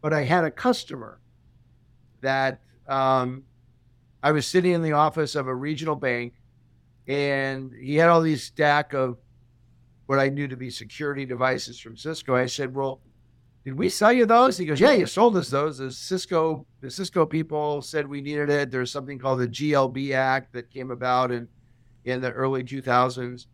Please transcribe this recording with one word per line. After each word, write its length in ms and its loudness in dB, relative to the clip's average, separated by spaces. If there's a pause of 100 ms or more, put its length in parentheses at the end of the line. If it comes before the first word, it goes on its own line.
but 120 0
I 120 0
had 180 4
a 80 -2
customer 680 -4 (960)
that, 400 -2 (280)
um, 560 0 (800)
I 120 4
was 120 0
sitting 280 2
in 80 2
the 100 0
office 440 2
of 120 -2
a 80 -2
regional 400 -4
bank, 380 -4 (760)
and 680 -2
he 220 -6
had 140 6
all 120 8
these 220 0
stack 500 0
of 240 -2 (920)
what 120 2
I 80 4
knew 220 -4
to 80 -10
be 120 -10
security 560 -8
devices 540 -2
from 160 -18
Cisco. 400 -4
I 120 2
said, 280 -6
"Well, 240 -4 (640)
did 140 -8
we 120 0
sell 240 4
you 120 6
those?" 320 6
He 80 -4
goes, 140 -2
"Yeah, 140 8
you 120 4
sold 320 4
us 120 -2
those. 280 -2
The 140 -8
Cisco, 760 -2 (160)
the 80 -12
Cisco 360 0
people 560 -4
said 260 -6
we 140 -10
needed 280 -2
it. 220 2
There's 200 -4
something 280 -8
called 200 0
the 80 0
G 260 -2
L 160 4
B 240 -6
Act 400 0
that 160 -14
came 220 -12
about 400 0
in, 160 -4 (580)
in 160 -4
the 100 -4
early 320 -2
two 180 -10
thousands. 720 0